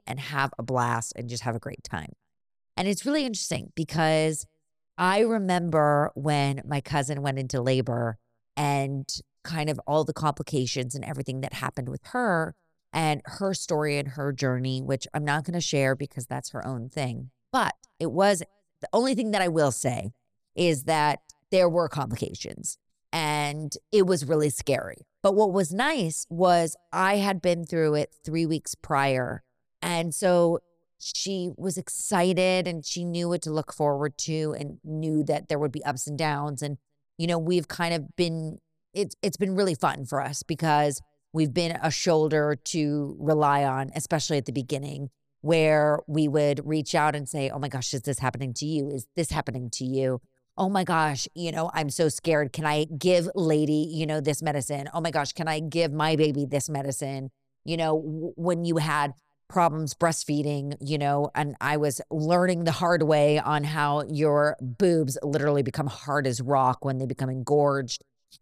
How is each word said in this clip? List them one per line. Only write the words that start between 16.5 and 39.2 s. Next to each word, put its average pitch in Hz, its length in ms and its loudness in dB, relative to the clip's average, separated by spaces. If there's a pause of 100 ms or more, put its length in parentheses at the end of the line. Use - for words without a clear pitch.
her 123 140 -8
own 123 240 -8
thing. 127 420 -6 (220)
But 254 220 0 (240)
it 156 140 -2
was, 185 300 4 (380)
the - 120 -10
only 247 220 2
thing 220 180 0
that 196 100 2
I 180 60 2
will 156 240 4
say 117 400 -4 (420)
is 160 300 2
that 151 360 2 (300)
there 185 180 6
were 165 200 2
complications - 920 -6 (340)
and 151 640 -2 (140)
it 196 160 6
was 170 180 2
really 151 260 2
scary. - 560 -4 (160)
But 196 120 4
what 202 180 6
was 180 200 0
nice 226 580 -2
was 170 460 4 (160)
I 190 240 2
had 196 260 0
been 170 220 2
through 156 300 2
it 147 200 0 (100)
three 165 220 0
weeks 156 280 -2
prior. 135 680 0 (400)
And 170 320 -2
so 175 460 4 (440)
she 185 520 -4
was 180 200 -4
excited 185 920 2
and 165 180 -6
she 175 200 -6
knew 170 240 -2
what 175 140 0
to 156 80 -6
look 156 220 -4
forward 147 440 0
to 156 420 -2
and 143 240 -12
knew 156 420 -2
that 147 240 -2
there 151 100 0
would 143 140 -2
be 143 120 -8
ups 135 220 -4
and 147 100 -8
downs. 147 460 -2
And, 143 160 -6 (400)
you 165 80 -2
know, 170 120 2
we've 165 300 0
kind 170 240 -2
of 156 240 -4
been, 160 420 -2 (360)
it's, 196 260 -2